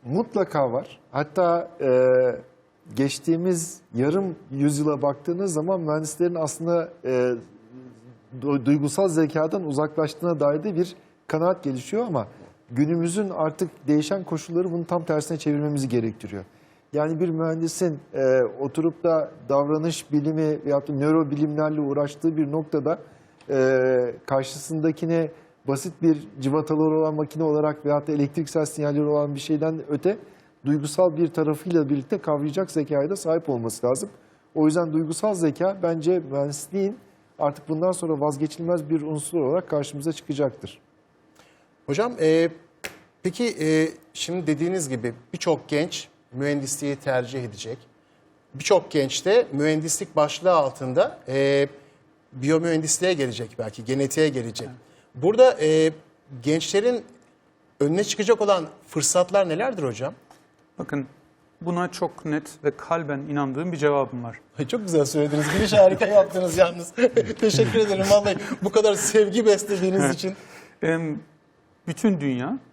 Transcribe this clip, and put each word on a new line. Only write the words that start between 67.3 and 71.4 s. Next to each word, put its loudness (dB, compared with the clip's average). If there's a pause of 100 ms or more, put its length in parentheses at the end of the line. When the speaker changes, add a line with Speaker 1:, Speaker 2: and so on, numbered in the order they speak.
Speaker 2:
Teşekkür 4
ederim 2
vallahi 6 (260)
bu 0
kadar 6
sevgi 2
beslediğiniz 2
Speaker 3:
Evet. 2
Speaker 2:
için. -6 (480)
Speaker 3:
Em, -2 (640)